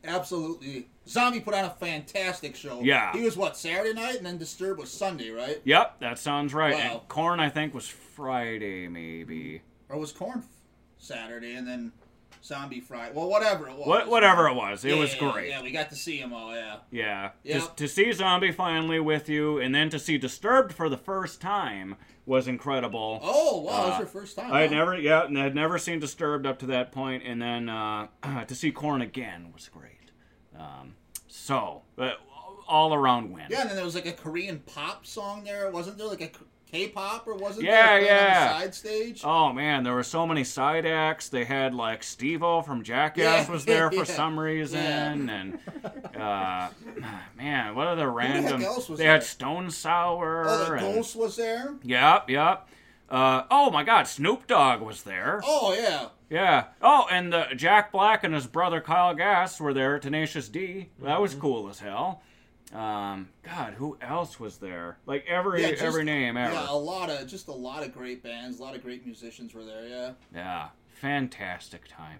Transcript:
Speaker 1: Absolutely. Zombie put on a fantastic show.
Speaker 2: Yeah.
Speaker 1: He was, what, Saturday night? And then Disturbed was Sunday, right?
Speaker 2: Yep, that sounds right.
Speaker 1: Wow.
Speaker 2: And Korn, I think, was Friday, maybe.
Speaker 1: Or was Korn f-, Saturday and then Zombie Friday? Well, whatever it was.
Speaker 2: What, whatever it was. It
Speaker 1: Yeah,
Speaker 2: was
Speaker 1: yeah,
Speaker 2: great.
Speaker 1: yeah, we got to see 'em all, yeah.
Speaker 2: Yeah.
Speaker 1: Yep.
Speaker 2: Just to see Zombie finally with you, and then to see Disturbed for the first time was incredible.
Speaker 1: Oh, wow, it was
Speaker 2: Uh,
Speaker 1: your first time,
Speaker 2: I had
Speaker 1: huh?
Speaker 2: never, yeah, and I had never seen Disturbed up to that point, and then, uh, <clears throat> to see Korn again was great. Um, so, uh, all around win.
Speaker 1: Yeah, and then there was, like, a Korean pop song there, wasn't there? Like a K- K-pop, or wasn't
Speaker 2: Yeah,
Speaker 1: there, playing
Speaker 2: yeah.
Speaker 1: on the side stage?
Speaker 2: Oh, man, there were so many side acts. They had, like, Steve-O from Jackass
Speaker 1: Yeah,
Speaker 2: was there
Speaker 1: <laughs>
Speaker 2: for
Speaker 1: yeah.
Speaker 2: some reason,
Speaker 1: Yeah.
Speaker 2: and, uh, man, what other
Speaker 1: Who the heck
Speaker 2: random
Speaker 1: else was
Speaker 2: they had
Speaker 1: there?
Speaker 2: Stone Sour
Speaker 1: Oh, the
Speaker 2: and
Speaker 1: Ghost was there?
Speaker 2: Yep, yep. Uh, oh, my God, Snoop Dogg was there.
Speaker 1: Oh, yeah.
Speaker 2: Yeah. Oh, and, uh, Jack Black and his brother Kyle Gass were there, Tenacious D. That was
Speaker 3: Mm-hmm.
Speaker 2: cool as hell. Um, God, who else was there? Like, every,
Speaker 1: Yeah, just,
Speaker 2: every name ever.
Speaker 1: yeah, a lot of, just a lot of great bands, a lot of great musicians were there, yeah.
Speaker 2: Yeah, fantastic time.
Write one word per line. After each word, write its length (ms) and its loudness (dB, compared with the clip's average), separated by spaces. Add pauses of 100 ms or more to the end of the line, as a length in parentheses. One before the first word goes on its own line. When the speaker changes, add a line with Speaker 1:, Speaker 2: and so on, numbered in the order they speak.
Speaker 1:
Absolutely. 800 -6 (200)
Zombie 320 0
put 140 -4
on 120 0
a 40 -6
fantastic 840 -6
show. 260 -10
Speaker 2:
Yeah. 320 4
Speaker 1:
He 100 -4
was, 140 0
what, 200 -2
Saturday 360 -2
night? 240 -6
And 80 -10
then 120 -8
Disturbed 420 -8
was 120 -14
Sunday, 380 -6
right? 340 -6
Speaker 2:
Yep, 360 6
that 200 -6
sounds 340 -2
right. 200 2
Speaker 1:
Wow. 60 0 (200)
Speaker 2:
And 80 -20
Korn, 320 0
I 100 4
think, 240 -4
was 140 -10
Friday, 1000 -6
maybe. 760 -10 (280)
Speaker 1:
Or 80 -8
was 140 -8
Korn 280 -10
f-, 60 -14 (520)
Saturday 580 -12
and 120 -8
then 240 -8 (520)
Zombie 380 -10
Friday? 340 -12
Well, 140 -2
whatever 400 2
it 80 -14
was. 100 -4
Speaker 2:
What, 220 4
whatever 380 8
it 80 2
was. 300 -4
It 80 2
Speaker 1:
Yeah, 60 4
Speaker 2:
was 160 2
Speaker 1:
yeah, 160 0
Speaker 2:
great. 180 -4
Speaker 1:
yeah, 120 -6
we 100 -10
got 180 -4
to 60 -16
see 260 -8
'em 120 -10
all, 220 -12
yeah. 220 -10 (140)
Speaker 2:
Yeah. 380 -2 (140)
Speaker 1:
Yep. 160 -4
Speaker 2:
Just 180 -6
to 100 -4
see 240 2
Zombie 400 2
finally 480 0
with 300 0
you, 300 0
and 160 0
then 140 4
to 100 -6
see 180 0
Disturbed 560 2
for 160 -2
the 80 -2
first 440 -6
time 540 -4 (300)
was 220 2
incredible. 720 -4
Speaker 1:
Oh, 400 4
wow, 220 -2
it 40 2
was 80 0
Speaker 2:
Uh, 40 0
Speaker 1:
your 80 -4
first 300 -14
time, 160 -8
Speaker 2:
I 80 6
had 100 4
Speaker 1:
huh? 60 2
Speaker 2:
never, 200 2
yeah, 280 4
and 120 -2
I 60 0
had 120 -2
never 220 0
seen 220 -4
Disturbed 460 -4
up 140 -4
to 80 -10
that 260 -2
point, 320 -6
and 160 -6
then, 260 -4
uh, 400 -4 (160)
<clears throat> 240 -6
to 80 -10
see 160 -2
Korn 300 -2
again 520 -10
was 140 -20
great. 220 -20 (680)
Um, 380 -18 (320)
so, 540 -6 (160)
uh, 140 -2 (560)
all 260 4
around 400 2
win. 160 -16
Speaker 1:
Yeah, 120 -2
and 100 -2
then 40 -6
there 100 -4
was, 100 -6
like, 100 -6
a 80 -6
Korean 540 -8
pop 380 -10
song 380 -10
there, 280 -6
wasn't 260 -8
there? 100 -10
Like 140 -8
a 60 -8
K- 100 -18 (340)
K-pop, 560 -6
or 80 -6
wasn't 300 -6
Speaker 2:
Yeah, 60 4 (280)
Speaker 1:
there, 0 -
playing 60 6
Speaker 2:
yeah. 220 8 (260)
Speaker 1:
on 40 -
the 80 -2
side 100 -8
stage? 480 -6
Speaker 2:
Oh, 300 4
man, 300 0
there 100 0
were 100 0
so 240 0
many 160 2
side 440 0
acts. 420 0
They 140 -2
had, 320 0
like, 280 -4
Steve-O 600 0
from 200 -6
Jackass 640 2
Speaker 1:
Yeah, 40 -6
Speaker 2:
was 140 -4
there 240 6
Speaker 1:
<laughs> 20 0
Speaker 2:
for 60 0
Speaker 1:
yeah. 60 2
Speaker 2:
some 360 -2
reason, 400 -2
Speaker 1:
Yeah. 340 0
Speaker 2:
and, 460 -6 (560)
uh, 540 -2 (640)
man, 400 -4
what 120 0
other 240 0
Speaker 1:
Who 40 -4
the 60 -2
heck 220 0
Speaker 2:
random 200 0
Speaker 1:
else 260 -4
was 100 -8
Speaker 2:
they 60 2
had 160 10
Speaker 1:
there? 60 -6
Speaker 2:
Stone 440 -6
Sour 760 0
Speaker 1:
Oh, 180 2
the 80 -2
Speaker 2:
and 80 -2
Speaker 1:
Ghost 340 -2
was 200 -2
there? 480 -4
Speaker 2:
Yep, 460 6
yep. 380 2 (420)
Uh, 420 4
oh, 180 8
my 140 2
God, 240 6
Snoop 400 -2
Dogg 340 6
was 220 -12
there. 420 -4
Speaker 1:
Oh, 280 2
yeah. 340 0 (240)
Speaker 2:
Yeah. 320 6 (180)
Oh, 300 10
and, 200 2
uh, 220 2
Jack 380 6
Black 320 4
and 100 0
his 140 -2
brother 340 0
Kyle 320 4
Gass 460 2
were 160 0
there, 240 2
Tenacious 500 -4
D. 400 -8 (140)
That 180 0
was 120 0
Speaker 3:
Mm-hmm. 80 -10
Speaker 2:
cool 280 -2
as 80 -16
hell. 460 -6 (500)
Um, 560 -6 (140)
God, 320 -8
who 260 -8
else 380 -6
was 180 -12
there? 480 -12
Like, 220 -6
every, 340 0
Speaker 1:
Yeah, 100 2
just, 120 -4
Speaker 2:
every 200 0
name 340 0
ever. 160 0
Speaker 1:
yeah, 180 -4
a 40 -2
lot 360 -4
of, 160 -8
just 200 -14
a 40 -14
lot 320 -10
of 100 -12
great 300 -12
bands, 360 -12
a 40 -14
lot 100 -14
of 80 -14
great 240 -14
musicians 480 -16
were 100 -16
there, 240 -14
yeah. 240 -10 (220)
Speaker 2:
Yeah, 340 -8 (320)
fantastic 880 -8
time. 320 -18